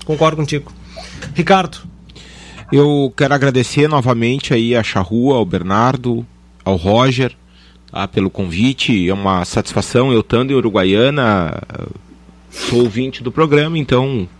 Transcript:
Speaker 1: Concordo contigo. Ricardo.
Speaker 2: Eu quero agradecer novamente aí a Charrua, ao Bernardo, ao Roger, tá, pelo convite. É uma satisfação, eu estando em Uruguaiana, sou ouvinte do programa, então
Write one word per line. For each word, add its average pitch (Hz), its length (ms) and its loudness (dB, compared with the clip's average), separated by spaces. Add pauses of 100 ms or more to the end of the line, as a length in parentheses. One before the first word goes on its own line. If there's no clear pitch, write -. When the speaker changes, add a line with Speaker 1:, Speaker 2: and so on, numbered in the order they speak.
Speaker 1:
Concordo 156 320 0
contigo. 147 360 -4 (600)
Ricardo. 180 460 0 (920)
Speaker 2:
Eu 143 420 4
quero 143 200 0
agradecer 135 520 2
novamente 127 680 0
aí 117 200 2
a 117 80 2
Charrua, 113 540 0
ao 113 80 2
Bernardo, 117 800 -2 (380)
ao 95 100 2
Roger, 120 580 2 (580)
tá, - 180 -8
pelo 98 220 -2
convite. 101 760 -2
É 92 40 2
uma 98 320 0
satisfação, 123 640 0
eu 117 100 4
estando 123 300 0
em 139 40 0
Uruguaiana, 107 1080 2 (880)
sou - 300 -2
ouvinte 123 420 -2
do 120 80 -6
programa, 151 480 0
então 131 480 0 (140)